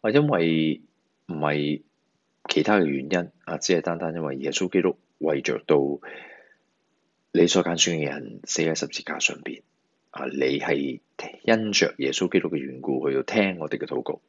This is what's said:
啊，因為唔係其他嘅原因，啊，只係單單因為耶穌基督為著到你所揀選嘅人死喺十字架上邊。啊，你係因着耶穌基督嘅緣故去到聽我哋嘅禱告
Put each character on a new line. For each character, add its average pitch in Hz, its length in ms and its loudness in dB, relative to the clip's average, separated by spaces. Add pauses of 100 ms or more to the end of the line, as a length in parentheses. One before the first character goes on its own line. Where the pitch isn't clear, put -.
啊， 113 80 0
因 147 180 6
為 82 540 2 (460)
唔 85 60 -8
係 73 480 -2 (680)
其 - 140 2
他 107 140 6
嘅 87 80 6
原 69 200 -2
因， 87 260 -2 (140)
啊， 82 140 -6
只 - 180 2
係 78 40 2
單 85 180 -4
單 82 160 -4
因 82 80 -4
為 69 140 -4
耶 69 140 -4
穌 92 180 -2
基 92 120 2
督 90 160 2 (220)
為 76 220 0
著 - 180 -2
到 76 180 4 (1500)
你 85 160 6
所 87 160 4
揀 85 160 0
選 85 200 2
嘅 73 100 -2
人 60 340 -12
死 - 200 -2
喺 80 120 2
十 - 120 -4
字 - 160 -10
架 76 160 -8
上 - 220 -4
邊。 - 200 -10 (480)
啊， 67 160 -10
你 67 340 0
係 71 400 -2 (440)
因 110 280 2
着 - 260 2
耶 69 140 0
穌 90 180 0
基 92 100 4
督 82 100 -2
嘅 76 80 -2
緣 67 240 -8
故 67 260 -2
去 67 80 0
到 92 80 0
聽 95 360 0
我 78 100 -6
哋 - 80 -4
嘅 - 80 -6
禱 64 160 -4
告 78 280 -8